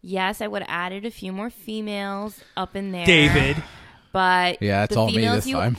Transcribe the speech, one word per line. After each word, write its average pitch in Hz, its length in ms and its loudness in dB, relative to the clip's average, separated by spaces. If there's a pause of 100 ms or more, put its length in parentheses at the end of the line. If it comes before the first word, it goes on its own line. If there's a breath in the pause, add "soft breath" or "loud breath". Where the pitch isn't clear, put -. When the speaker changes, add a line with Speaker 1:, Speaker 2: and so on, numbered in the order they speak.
Speaker 1:
Yes, 190 400 -4
I 214 60 -6
would 202 160 -6
have - 80 -12
added 180 340 -6
a 233 60 -6
few 185 200 -12
more 208 200 -8
females 208 920 -8 (140)
up 185 180 -8
in 196 160 -6
there. 180 140 -6
Speaker 2:
David. 147 560 4 (500 loud breath)
Speaker 1:
But 180 480 2
Speaker 3:
Yeah, 101 260 2
it's 208 100 -4
Speaker 1:
the 214 60 4
Speaker 3:
all - 40 4
me 220 80 0
Speaker 1:
females 220 300 2
Speaker 3:
this - 40 -4
Speaker 1:
you, - 80 -2
Speaker 3:
time. 104 240 0